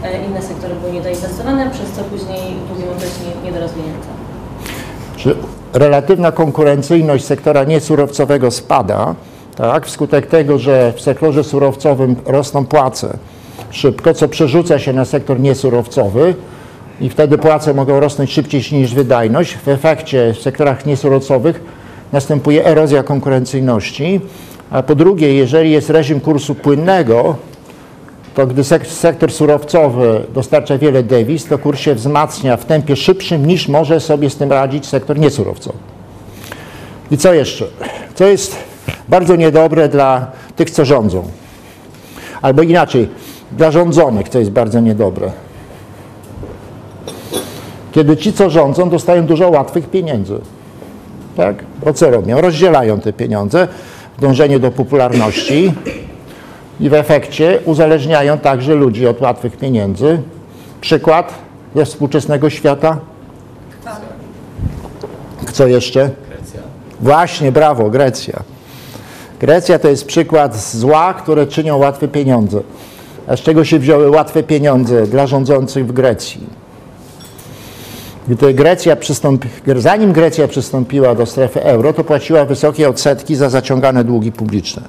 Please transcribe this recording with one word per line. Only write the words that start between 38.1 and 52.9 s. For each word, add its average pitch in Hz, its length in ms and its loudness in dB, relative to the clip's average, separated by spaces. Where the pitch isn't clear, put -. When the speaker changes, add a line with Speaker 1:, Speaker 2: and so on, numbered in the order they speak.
Speaker 2:
Co 185 100 2
jest - 440 0
bardzo 180 260 4
niedobre 160 540 4
dla 131 420 0
tych, - 140 0
co 151 160 0
rządzą. 107 380 2
Albo 135 200 4
inaczej, 160 480 2
dla 156 200 2
rządzonych, 151 580 2
co 127 100 0
jest 101 120 0
bardzo 113 280 0
niedobre. 104 520 0
Kiedy 151 260 4
ci, 202 160 -2
co 196 160 2
rządzą, 160 400 2
dostają 170 360 2
dużo 165 240 4
łatwych 151 400 0
pieniędzy. 123 500 -4
Tak? 180 260 -2
Bo 151 80 2
co 143 180 4
robią? 117 300 2
Rozdzielają 151 580 2